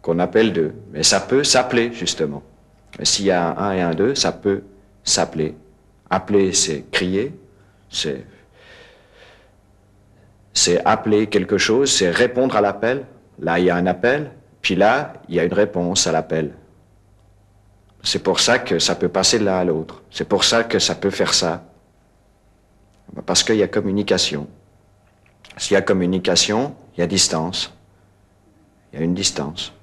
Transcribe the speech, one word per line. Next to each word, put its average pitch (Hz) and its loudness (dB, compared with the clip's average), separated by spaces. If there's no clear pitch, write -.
Qu'on 85 -2
appelle 107 2
deux. 80 0
Mais 76 -6
ça 98 2
peut 139 2
s'appeler, 120 2
justement. 76 -4
Mais - -8
s'il - 0
y 95 4
a 87 2
un - -6
un 98 -2
et 92 0
un 85 0
deux, 107 2
ça 87 0
peut 98 -2
s'appeler. 78 -2
Appeler, 101 2
c'est 76 -2
crier, 98 -2
c'est, - -6
c'est 87 2
appeler 107 2
quelque 101 0
chose, 131 2
c'est 90 2
répondre 123 0
à 104 4
l'appel. 117 -2
Là, 82 0
il 90 4
y 87 4
a 87 2
un 90 0
appel, 127 0
puis 95 -2
là, 113 2
il 82 -10
y 85 2
a 85 2
une 87 0
réponse 90 0
à 82 -2
l'appel. 80 -2
C'est - -4
pour 92 0
ça - 4
que 87 -2
ça 87 0
peut 90 -2
passer 117 2
de 107 0
l'un 95 2
à 90 0
l'autre. 80 -4
C'est - -8
pour - 2
ça 117 2
que 113 0
ça 87 0
peut 98 -2
faire 90 -2
ça. 85 -2
Parce - 0
qu'il 113 2
y 101 4
a 92 -2
communication. 98 -2
S'il - 0
y - 6
a 95 4
communication, 95 0
il 87 -6
y - 2
a 85 0
distance. 87 -4
Il 73 -10
y - 0
a - 0
une 87 0
distance. 82 -6